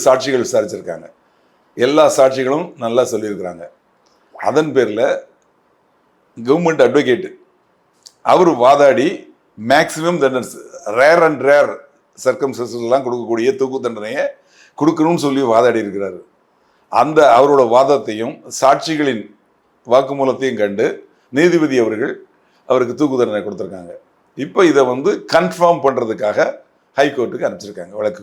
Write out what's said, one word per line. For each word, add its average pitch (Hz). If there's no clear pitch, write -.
சாட்சிகள் 131
விசாரிச்சிருக்காங்க. 92
எல்லா 143
சாட்சிகளும் 135
நல்லா 117
சொல்லியிருக்கிறாங்க. 92
அதன் 135
பேர்ல 113
கவர்மெண்ட் 156
அட்வொகேட் 123
அவர் 170
வாதாடி 139
மேக்ஸிமம் 156
தண்டனை, 127
rare 165
and 139
rare 143
circumstances-லாம் 120
கொடுக்கக்கூடிய 117
தூக்கு 135
தண்டனையை 117
கொடுக்கணும்னு 160
சொல்லி 139
வாதாடி 113
இருக்கிறாரு. 98
அந்த 147
அவரோட 139
வாதத்தையும் 123
சாட்சிகளின் 143
வாக்குமூலத்தையும் 131
கண்டு 104
நீதிபதி 156
அவர்கள் 110
அவருக்கு 123
தூக்கு 135
தண்டனை 107
கொடுத்திருக்காங்க. 92
இப்ப 95
இதை 139
வந்து 139
கன்ஃபார்ம் 170
பண்றதுக்காக 113
ஹை 147
கோர்ட்டுக்கு 123
அனுப்பிச்சிருக்காங்க 95
வழக்கு 104